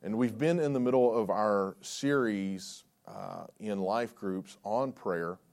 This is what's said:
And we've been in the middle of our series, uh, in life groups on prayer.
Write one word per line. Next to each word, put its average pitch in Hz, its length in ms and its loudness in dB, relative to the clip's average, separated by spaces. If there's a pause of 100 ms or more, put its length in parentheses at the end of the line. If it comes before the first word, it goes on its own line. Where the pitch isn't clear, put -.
And 107 160 -4
we've 117 200 0
been 165 240 2
in 147 100 2
the 135 80 2
middle 123 340 4
of 110 160 2
our 101 520 2
series, 104 1040 -2 (200)
uh, 98 420 -12 (120)
in 101 220 -4
life 110 340 0
groups 95 480 -6
on 123 300 -2
prayer. 87 460 -4 (140)